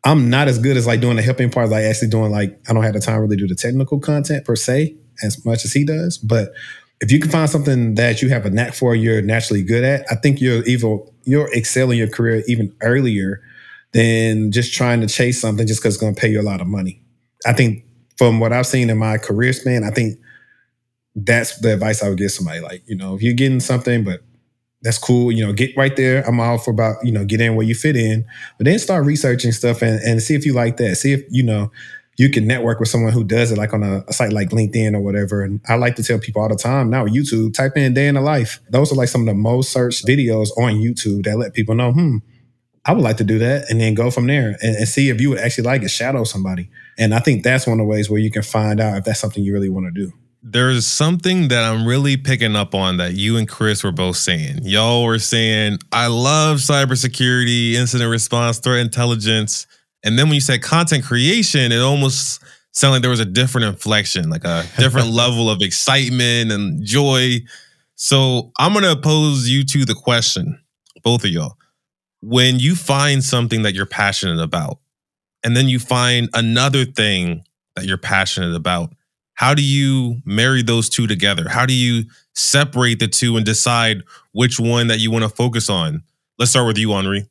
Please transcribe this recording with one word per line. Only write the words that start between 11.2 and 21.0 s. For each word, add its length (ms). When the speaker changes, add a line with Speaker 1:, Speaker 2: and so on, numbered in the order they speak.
Speaker 1:
you'll 300
excel 380
in 60
your 120
career 380
even 340
earlier 600
than 580
just 220
trying 280
to 60
chase 320
something 260
just 160
'cause 140
it's 60
gonna 140
pay 140
you 120
a 20
lot 160
of 80
money. 340
I 80
think 320
from 240
what 120
I've 140
seen 220
in 80
my 200
career 360
span, 320
I 60
think 280